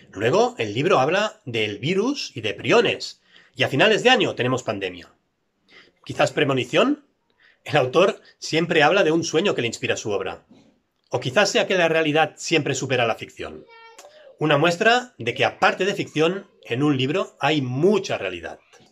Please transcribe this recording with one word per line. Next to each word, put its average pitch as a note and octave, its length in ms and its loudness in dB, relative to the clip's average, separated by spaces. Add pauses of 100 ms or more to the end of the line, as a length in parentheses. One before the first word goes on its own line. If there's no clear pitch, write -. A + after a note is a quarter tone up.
(120)
Luego, E3+ 460 0
el G#2 160 -4
libro D#3 240 2
habla F#3 460 0
del G#2+ 340 -4
virus F#3+ 560 -2
y A#2+ 60 -12
de G#2 140 -4
priones, D3 680 0 (340)
y C3 80 -4
a A#2 60 2
finales F#3 340 2
de A#3+ 80 4
año F#3+ 240 2
tenemos B2 280 -2
pandemia. F#2 500 -8 (920)
¿Quizás - 280 -2
premonición? D3+ 720 0 (600)
El - 120 -2
autor E3 440 2 (180)
siempre E3 440 0
habla F3+ 220 4
de D#3 80 2
un E3 120 0
sueño E3+ 300 0
que C#3 80 -4
le A#2 60 -2
inspira A2 280 -4
su - 140 -8
obra. F2+ 340 -6 (640)
O B2+ 120 -4
quizás G3+ 300 0
sea G#3+ 160 0
que G3 100 0
la E3+ 120 2
realidad D3+ 480 0
siempre D3 380 -2
supera B2 320 0
la A2 80 0
ficción. D#2 500 -14 (760)
Una D#3 200 2
muestra G#3+ 600 2
de A#2 160 -4
que, B2 100 0
aparte - 400 0
de G3 100 -2
ficción, E3+ 540 -2 (160)
en A#2+ 180 -4
un D3 140 2
libro D3 440 -2
hay D3 220 0
mucha C3+ 560 0
realidad. F2 400 -8 (340)